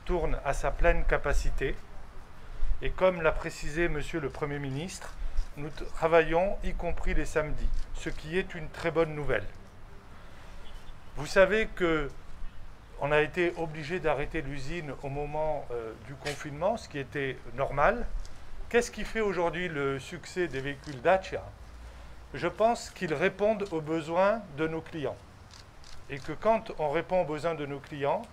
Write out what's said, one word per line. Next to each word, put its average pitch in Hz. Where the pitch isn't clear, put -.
tourne 156
à 139
sa 139
pleine 165
capacité. 143
Et 135
comme 180
l'a 156
précisé 160
Monsieur 156
le 135
Premier 143
ministre, 143
nous 147
travaillons 165
y 180
compris -
les 147
samedis, 147
ce 160
qui 151
est 190
une 156
très -
bonne 156
nouvelle. 131
Vous 147
savez 202
que 160
on 139
a 151
été 170
obligé 160
d'arrêter 147
l'usine 143
au 143
moment, 147
euh, 113
du 143
confinement, 147
ce -
qui 147
était 135
normal. 143
Qu'est-ce 233
qui 214
fait 220
aujourd'hui 175
le 139
succès 175
des 135
véhicules 135
Dacia ? 175
Je 147
pense 220
qu'ils 165
répondent 196
aux 160
besoins 165
de 156
nos 160
clients. 135
Et 139
que 156
quand 214
on 151
répond 165
aux 151
besoins 156
de 147
nos 139
clients 147